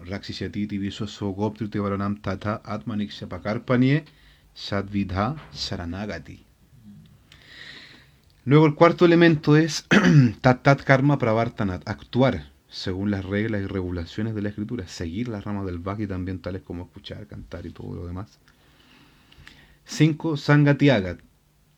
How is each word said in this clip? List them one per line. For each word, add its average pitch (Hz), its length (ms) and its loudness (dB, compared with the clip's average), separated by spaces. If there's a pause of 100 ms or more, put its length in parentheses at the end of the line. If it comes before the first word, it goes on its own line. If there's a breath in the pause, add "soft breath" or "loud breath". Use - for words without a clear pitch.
Rakshishati 98 640 -8
Viso 101 400 -8
Swagoptriti 104 720 -6
Varanam 101 420 -4
Tata 104 440 -6
Atmaniksha 104 640 -8
Pakarpanye 120 760 0 (500 soft breath)
Sadvidha 101 840 -4 (160)
Sharanagati. 92 920 -10 (2000 loud breath)
Luego 151 200 8
el 151 80 2
cuarto 170 300 6
elemento 165 520 6
es 156 280 0 (280)
<clears throat> 127 280 6
Tat 127 220 4
Tat 143 200 4
Karma 135 360 4
Pravartanat, 110 680 -2
actuar 107 640 -2 (200)
según 98 400 -6
las 98 140 -2
reglas 101 380 -4
y 98 40 -6
regulaciones 92 680 -6
de 104 80 -6
la 104 80 -4
escritura, 104 380 -10
seguir 95 400 -8
las 101 160 -10
ramas 101 220 -8
del 90 120 -8
Bhakti 98 280 -8
también, 92 320 -8
tales 90 240 -10
como 90 220 -12
escuchar, 98 420 -16
cantar 104 400 -16
y 85 40 -12
todo 98 240 -14
lo 92 120 -10
demás. 90 320 -12 (1500 loud breath)
Cinco, 156 520 0
Sangatyagat, 143 840 2 (560)